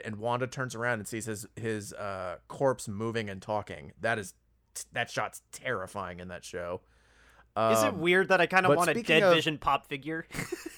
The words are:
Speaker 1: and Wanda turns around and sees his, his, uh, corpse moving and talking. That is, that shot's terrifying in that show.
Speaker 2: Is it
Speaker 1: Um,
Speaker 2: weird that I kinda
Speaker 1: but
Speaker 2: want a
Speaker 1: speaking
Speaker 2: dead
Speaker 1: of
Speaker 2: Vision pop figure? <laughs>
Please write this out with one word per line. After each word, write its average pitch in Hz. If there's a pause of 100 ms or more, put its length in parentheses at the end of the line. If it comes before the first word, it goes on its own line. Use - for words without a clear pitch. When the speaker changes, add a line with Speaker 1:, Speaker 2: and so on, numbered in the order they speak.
Speaker 1:
and 110
Wanda 120
turns 127
around 117
and 98
sees 110
his, 110 (120)
his, 110
uh, 92 (100)
corpse 131
moving 110
and 95
talking. 98
That 110
is, 95 (600)
that 120
shot's 107 (100)
terrifying 92
in 90
that 87
show. 87 (800)
Speaker 2:
Is 110
it 107
Speaker 1:
Um, 101
Speaker 2:
weird 175
that 170
I 170
kinda 185
Speaker 1:
but 147
Speaker 2:
want 165
a -
Speaker 1:
speaking 175
Speaker 2:
dead -
Speaker 1:
of 180
Speaker 2:
Vision 156
pop -
figure? 151
<laughs> - (400)